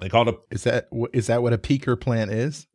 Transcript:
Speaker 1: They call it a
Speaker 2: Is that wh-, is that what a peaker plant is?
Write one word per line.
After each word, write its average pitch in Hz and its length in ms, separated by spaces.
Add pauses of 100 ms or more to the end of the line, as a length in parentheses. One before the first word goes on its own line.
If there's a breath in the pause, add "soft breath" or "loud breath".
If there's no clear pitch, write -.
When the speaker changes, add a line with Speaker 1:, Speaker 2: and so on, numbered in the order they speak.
Speaker 1:
They 92 80
call 113 180
it 117 80
a - 180
Speaker 2:
Is 104 120
that 120 260
wh-, 120 220
is 117 140
that 117 140
what 120 120
a 113 40
peaker 135 400
plant 113 340
is? 123 440